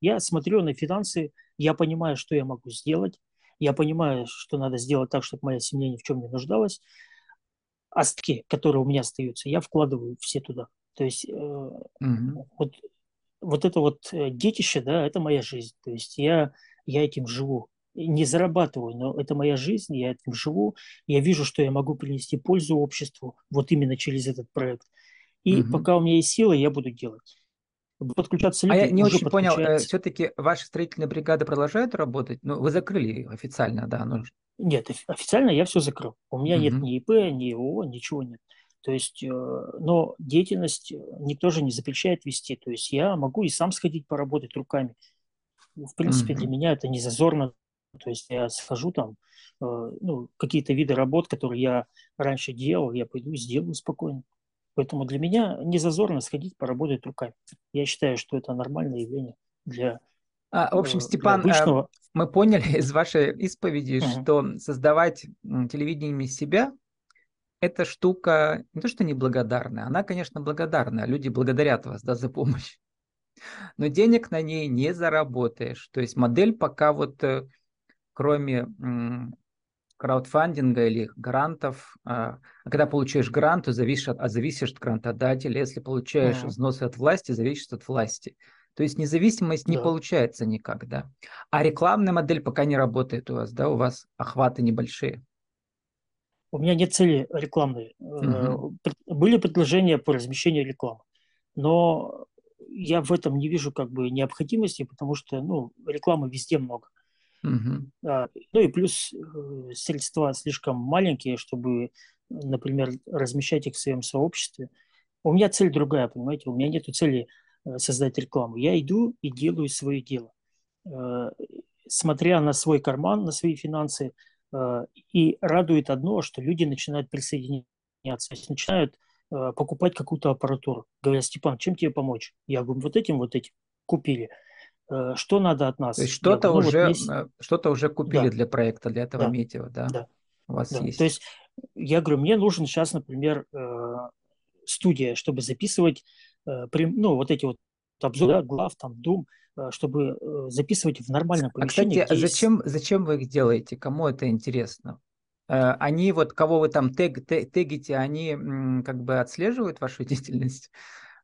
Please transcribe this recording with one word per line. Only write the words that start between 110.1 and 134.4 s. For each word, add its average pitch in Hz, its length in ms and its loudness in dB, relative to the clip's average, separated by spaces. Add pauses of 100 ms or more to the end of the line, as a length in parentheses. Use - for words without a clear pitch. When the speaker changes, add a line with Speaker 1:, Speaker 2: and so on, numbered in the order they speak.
Speaker 1:
слишком 139 440 -4
маленькие, 135 600 0
чтобы, 123 540 -4 (380)
например, 135 640 -2 (140)
размещать 143 640 -2
их - 80 -6
в - 40 -8
своём 131 220 -2
сообществе. - 680 -4 (540)
У 160 100 4
меня 196 160 6
цель 190 220 4
другая, 139 360 2
понимаете? 135 420 -6
У 123 60 -4
меня 135 140 0
нету 156 240 -4
цели, 131 340 0 (380)
э, 127 140 -8
создать 131 380 -2
рекламу. 123 400 -4
Я 160 220 2
иду 208 420 0
и 143 100 -6
делаю 147 380 -2
своё 139 340 -4
дело. 123 300 -8 (540)
Э, 123 440 -6 (560)
смотря 165 540 2
на 147 120 2
свой 151 280 2
карман, 175 440 0
на 165 60 -2
свои 160 240 -2
финансы, 151 580 -6 (400)
э, 123 320 -2 (280)
и 165 280 4
радует 160 500 2
одно, 160 320 0
что - 180 -10
люди 160 240 0
начинают 143 460 -4
присоединяться, 135 540 -6 (640)
то 135 60 -12
есть - 140 -12
начинают, 147 480 0 (340)
э, 131 240 -4
покупать 160 400 0
какую-то 143 360 -2
аппаратуру. 131 560 -4 (160)
Говорят: 139 220 2
«Степан, 139 340 -4
чем 180 160 -2
тебе 156 160 0
помочь?» 131 420 -6 (140)
Я 127 160 -2
говорю: 127 180 -4
«Вот 147 160 -4
этим, 196 220 2
вот 120 160 -4
этим». - 180 -6 (340)
Купили. 127 420 -2 (640)